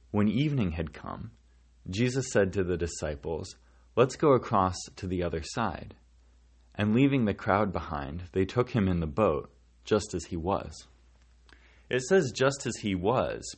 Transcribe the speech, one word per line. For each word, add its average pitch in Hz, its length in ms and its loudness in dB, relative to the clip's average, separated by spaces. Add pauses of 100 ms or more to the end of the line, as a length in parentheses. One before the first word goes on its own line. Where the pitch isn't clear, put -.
(120)
when 104 160 2
evening 127 420 0
had 80 240 -4
come, - 380 -12 (580)
Jesus 123 400 -2
said 98 220 4
to 98 100 0
the 87 140 0
disciples, 80 800 -6 (400)
'Let's 131 180 4
go 147 200 4
across 95 420 2 (180)
to 95 140 -8
the 90 160 -2
other 82 180 -4
side.' - 540 -6 (800)
And 107 180 2
leaving 135 300 4
the 98 100 2
crowd 98 380 2
behind, 80 580 -6
they 95 140 2
took 123 260 0
him 104 160 2
in 90 140 2
the 80 80 -2
boat, 78 440 2 (320)
just 104 300 0
as 85 120 -6
he 90 100 -8
was." 82 500 -4 (1040)
It 127 100 0
says 170 320 2
"just 135 340 0
as 117 120 -4
he 101 160 -2
was" 90 640 -2